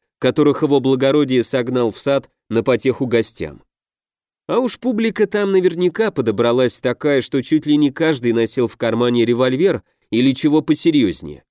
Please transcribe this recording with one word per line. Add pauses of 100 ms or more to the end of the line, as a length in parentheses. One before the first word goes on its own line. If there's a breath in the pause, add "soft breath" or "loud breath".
(180)
которых
его
благородие
согнал
в
сад (200)
на
потеху
гостям. (840)
А
уж
публика
там
наверняка
подобралась
такая,
что
чуть
ли
не
каждый
носил
в
кармане
револьвер (260)
или
чего
посерьезнее.